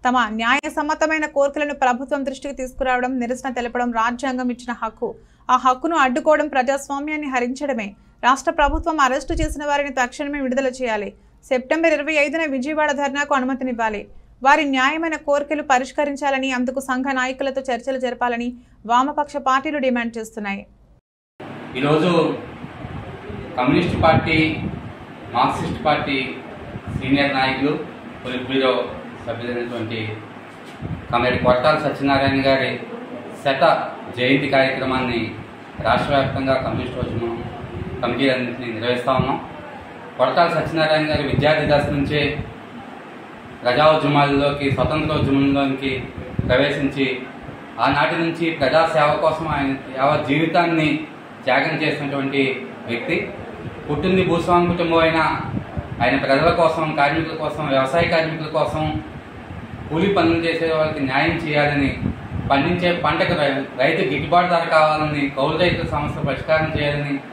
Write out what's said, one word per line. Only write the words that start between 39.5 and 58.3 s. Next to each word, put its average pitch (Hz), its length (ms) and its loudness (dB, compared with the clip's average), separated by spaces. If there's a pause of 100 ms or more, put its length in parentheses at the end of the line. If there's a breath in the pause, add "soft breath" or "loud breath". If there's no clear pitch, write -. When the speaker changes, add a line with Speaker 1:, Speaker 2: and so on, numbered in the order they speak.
Speaker 2:
కొట్టాల 160 300 6
సత్యనారాయణ 156 640 2
గారి 147 120 2
విద్యార్థి 147 440 2
దశ 143 240 4
నుంచే 143 540 0 (1160)
ప్రజా 147 280 6
ఉద్యమాల్లోకి, 143 800 2
స్వతంత్ర 151 440 0
ఉద్యమంలోకి 139 880 2 (420)
ప్రవేశించి, 135 760 2 (600)
ఆనాటి 156 360 2
నుంచి 165 340 0
ప్రజాసేవ 151 720 4
కోసం 156 260 0
ఆయన 139 280 0 (200)
యావత్ 143 300 2
జీవితాన్ని 160 800 2 (380)
త్యాగం 139 380 2
చేసినటువంటి 139 840 -2 (200)
వ్యక్తి. - 460 -4 (580)
పుట్టింది 175 360 2
భూస్వామి 175 400 4
కుటుంబం 170 320 2
అయినా 160 420 2 (640)
ఆయన 131 160 2
ప్రజల 139 320 4
కోసం, 160 460 2
కార్మికుల 147 400 2
కోసం, 151 300 -4
వ్యవసాయ 139 420 2
కార్మికుల 156 380 0